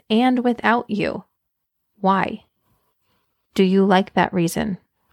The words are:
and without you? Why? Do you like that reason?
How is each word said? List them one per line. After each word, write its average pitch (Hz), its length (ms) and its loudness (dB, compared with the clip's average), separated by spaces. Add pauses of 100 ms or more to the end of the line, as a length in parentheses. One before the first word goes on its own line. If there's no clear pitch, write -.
and 247 340 2
without 240 460 -2
you? - 340 -4 (800)
Why? 190 440 -2 (1080)
Do 196 100 2
you 190 220 4
like 196 300 0
that 180 180 0
reason? 170 460 -4 (340)